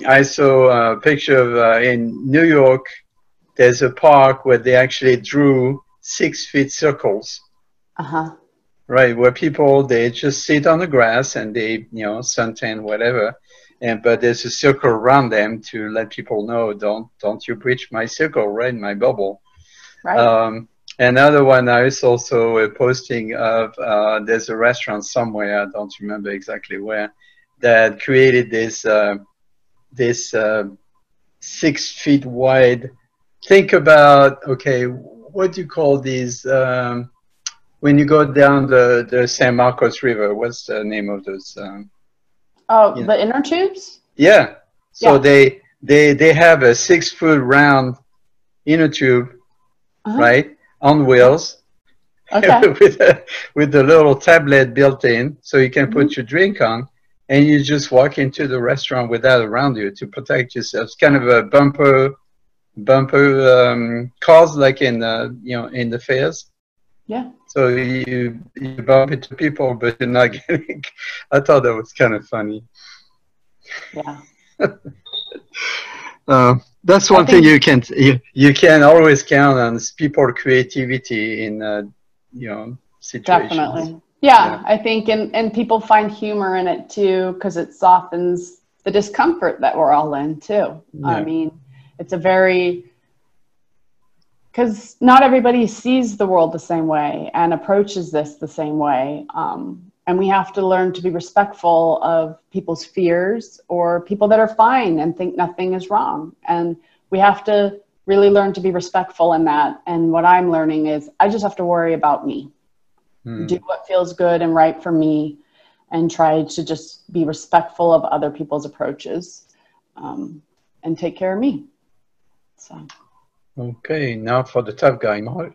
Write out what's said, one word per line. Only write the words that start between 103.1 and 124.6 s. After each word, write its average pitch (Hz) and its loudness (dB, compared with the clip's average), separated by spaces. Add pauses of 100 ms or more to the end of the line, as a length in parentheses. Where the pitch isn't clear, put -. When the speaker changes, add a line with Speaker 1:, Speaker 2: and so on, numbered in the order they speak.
Speaker 2:
or 175 -2
people 208 -2
that 220 4
are 220 2
fine 220 0
and 165 -6
think 180 -8
nothing 185 -6
is 185 -10
wrong. - -6 (140)
And 170 -4 (340)
we 190 -2
have 196 2
to 202 0 (280)
really 202 4
learn 196 2
to 196 -10
be 185 -2
respectful 175 -4
in 160 0
that. 147 -2
And 165 -2
what 165 0
I'm 180 2
learning 156 -2
is 151 -6 (120)
I 196 2
just 208 -4
have 196 -8
to 185 -6
worry 170 -2
about 147 -2
me. 139 -10 (720)
Speaker 1:
Hmm. 120 -10
Speaker 2:
Do 175 -4 (100)
what 202 -10
feels 180 -2
good 175 -2
and 165 -2
right 160 0
for 180 -8
me 156 -2 (540)
and 165 -2
try 160 0
to 151 -10
just - -12
be 165 -4
respectful 165 -2
of 160 2
other 147 -4
people's 147 -10
approaches, - -12 (520)
um, - -16 (400)
and 160 -8
take 170 -10
care 190 -6
of 196 -6
me. 262 -4 (920)
So. - -20 (840)
Speaker 1:
Okay, 120 -10
now 117 -4
for 123 -6